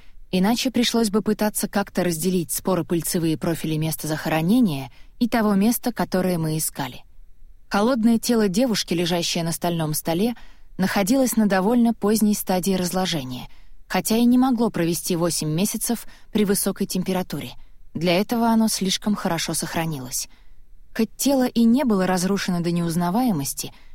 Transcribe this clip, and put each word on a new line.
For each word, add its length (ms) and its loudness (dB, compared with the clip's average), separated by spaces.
иначе 400 2
пришлось 380 2
бы 120 0
пытаться 460 0
как-то 360 -2
разделить 480 0
споро-пыльцевые 840 0
профили 400 -2
места 300 -2
захоронения 840 0
и 80 2
того 280 2
места, 360 2
которое 460 0
мы 200 0
искали. 460 -6
Холодное 500 2
тело 300 2
девушки, 440 0
лежащее 520 0
на 80 -2
стальном 400 -2
столе, 420 -2
находилось 600 2
на 100 6
довольно 460 4
поздней 400 2
стадии 400 0
разложения, 760 -2
хотя 300 0
и 80 4
не 120 6
могло 320 4
провести 460 -2
восемь 320 0
месяцев 580 -2
при 100 2
высокой 420 0
температуре. 640 -4
Для 260 2
этого 300 2
оно 180 4
слишком 480 -2
хорошо 380 -2
сохранилось. 720 -4
Хоть 220 -2
тело 320 2
и 160 2
не 220 4
было 220 2
разрушено 520 0
до 120 0
неузнаваемости, 1000 0